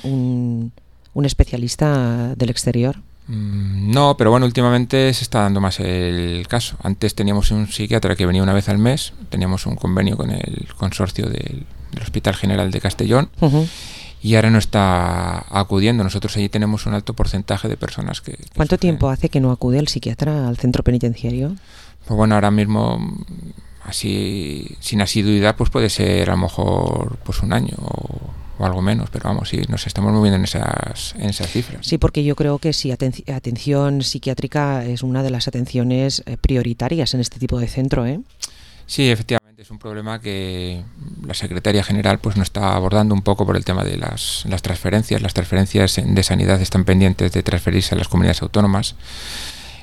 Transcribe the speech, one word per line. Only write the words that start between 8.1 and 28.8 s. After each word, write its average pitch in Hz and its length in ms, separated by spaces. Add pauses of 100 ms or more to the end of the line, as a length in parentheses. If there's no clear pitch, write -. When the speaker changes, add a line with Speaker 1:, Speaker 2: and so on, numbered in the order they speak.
Speaker 2:
que 95 100
venía 90 160
una 98 100
vez 98 160
al 101 100
mes, 120 340 (160)
teníamos 92 380
un 117 100
convenio 95 400
con - 160
el - 340 (100)
consorcio - 500
del, - 380 (280)
del - 100
Hospital - 320
General 98 380
de 95 80
Castellón, 104 500 (100)
Speaker 1:
Ujú. 160 280 (560)
Speaker 2:
y 110 100
ahora 110 160
no 110 80
está 87 840 (120)
acudiendo. 101 460
Nosotros 98 340
allí 101 120
tenemos 104 380
un 113 80
alto 104 200
porcentaje 101 540
de 110 80
personas - 460
que, 139 100
que - 60 (180)
Speaker 1:
¿Cuánto 156 180
Speaker 2:
sufren. 185 60
Speaker 1:
tiempo 160 280
hace 135 200
que - 100
no 131 140
acude 123 260
el 147 80
psiquiatra 139 640
al 120 80
centro 123 260
penitenciario? 123 720 (540)
Speaker 2:
Pues 104 100
bueno, 110 160
ahora 104 160
mismo, 107 480 (840)
así, 98 960
sin 104 200
asiduidad, 104 540
pues - 160
puede 113 200
ser 92 380
a 92 60
lo 90 80
mejor, 92 800
pues - 180
un 101 100
año 120 260
o, - 540 (260)
o 101 80
algo 92 160